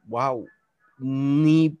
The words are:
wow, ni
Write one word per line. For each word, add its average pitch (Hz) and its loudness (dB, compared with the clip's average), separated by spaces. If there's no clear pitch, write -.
wow, 120 -6
ni 143 2